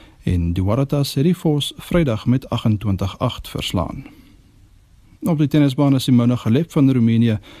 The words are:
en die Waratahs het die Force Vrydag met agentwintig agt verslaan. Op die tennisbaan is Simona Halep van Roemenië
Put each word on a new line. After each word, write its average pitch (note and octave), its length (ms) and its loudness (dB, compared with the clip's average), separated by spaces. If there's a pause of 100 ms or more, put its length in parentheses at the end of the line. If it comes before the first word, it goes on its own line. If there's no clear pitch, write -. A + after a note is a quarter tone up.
(240)
en E2+ 300 0
die F#2 100 -2
Waratahs C#3 500 0
het C3+ 100 0
die F3 120 2
Force D3 420 -2
Vrydag C#3+ 480 -2
met B2+ 240 0
agentwintig G#2 720 -2
agt - 280 -6
verslaan. - 580 -6 (1160)
Op F3 160 -2
die D3 100 2
tennisbaan C#3 480 2
is B2+ 80 -2
Simona B2 320 4
Halep B2 360 0
van C3+ 200 4
Roemenië A2+ 480 2 (200)